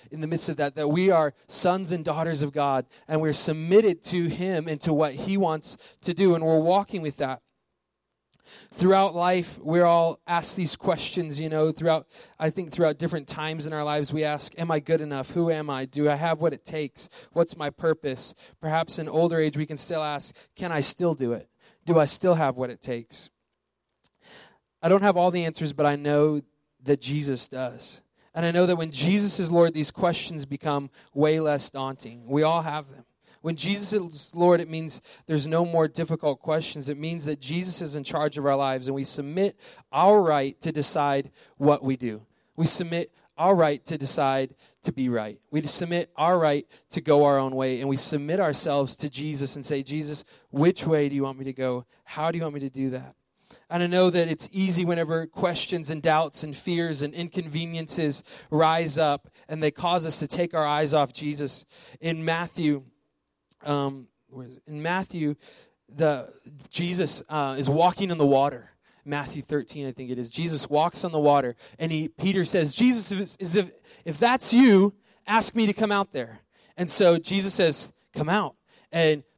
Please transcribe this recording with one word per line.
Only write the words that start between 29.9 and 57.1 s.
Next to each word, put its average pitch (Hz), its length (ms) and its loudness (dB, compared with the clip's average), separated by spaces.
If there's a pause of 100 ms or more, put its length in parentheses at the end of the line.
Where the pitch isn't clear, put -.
become 143 460 -4 (200)
way 151 280 2
less 147 320 -2
daunting. 127 560 -10
We 143 160 2
all 165 180 2
have 151 300 -8
them. 135 140 -20 (360)
When 160 140 -4
Jesus 202 380 -2
is 165 420 -6
Lord, 175 260 6
it 160 80 -10
means 160 320 -8 (240)
there's 147 220 -2
no 165 180 0
more 165 220 2
difficult 160 520 -4
questions. 156 480 -4
It 143 120 -6
means 160 260 -8
that 147 140 -4
Jesus 170 420 -6
is 147 140 -8
in 147 80 -8
charge 151 340 -4
of 143 80 -2
our 139 100 2
lives, 131 320 -2
and 135 60 -2
we 139 120 -4
submit 160 540 -4 (320)
our 196 300 6
right 147 400 0
to 165 100 -4
decide 143 600 -2 (260)
what 143 260 4
we 135 140 -2
do. 113 300 -8 (280)
We 160 120 0
submit 170 440 -4 (280)
our 185 160 6
right 156 320 2
to 160 100 -6
decide 135 560 -2 (300)
to - 80 -4
be 131 180 -2
right. 107 300 -4 (100)
We 147 160 -2
submit 170 500 -4
our 175 220 4
right 147 300 2 (240)
to 175 100 -6
go 147 220 6
our 143 160 6
own 131 160 -2
way, 131 240 -2
and 139 100 -4
we 135 80 0
submit 151 420 -2
ourselves 143 580 0
to 151 120 -8
Jesus 143 460 -6
and 139 100 -12
say, 139 160 -4
"Jesus, 147 420 -8 (280)
which 160 340 2
way 151 240 2
do 139 60 -4
you 139 80 -2
want 135 160 -8
me 135 60 -12
to 131 80 -8
go? 123 320 -4 (180)
How 156 260 -6
do 165 80 -2
you 165 60 -4
want 151 100 -6
me 143 80 -8
to 135 80 -6
do 131 220 -4
that?" 127 240 -12 (540)
And 175 140 0
I 175 40 0
know 180 220 4
that 170 180 2
it's 160 240 -4
easy 185 340 0
whenever 165 420 -2
questions 170 640 -4
and 156 100 -6
doubts 156 420 2
and 147 120 -10
fears 160 480 -4
and 147 100 -6